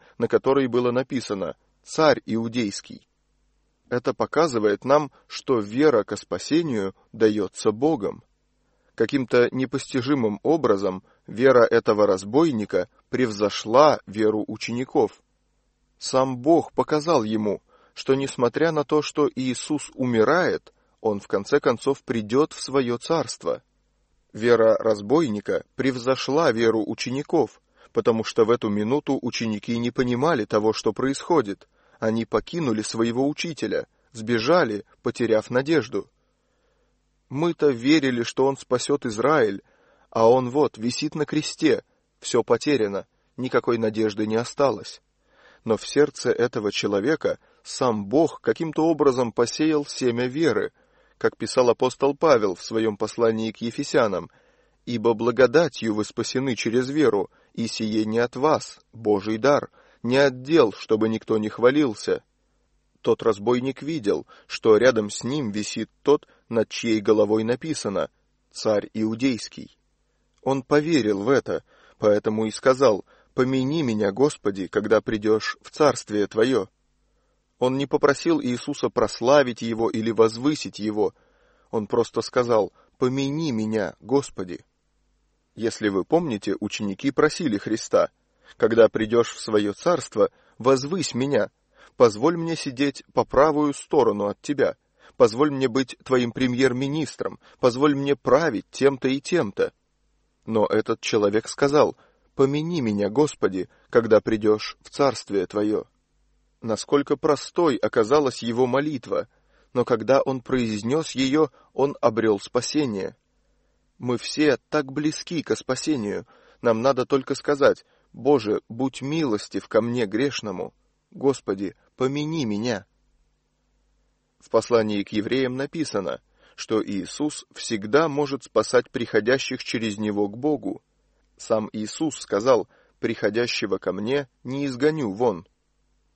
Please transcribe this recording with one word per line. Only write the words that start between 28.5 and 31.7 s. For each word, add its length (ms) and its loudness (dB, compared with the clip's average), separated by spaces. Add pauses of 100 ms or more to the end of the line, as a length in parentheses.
эту 180 0
минуту 520 -2
ученики 580 -4
не 140 -2
понимали 520 0
того, 280 2
что 200 -2
происходит. 760 -2 (320)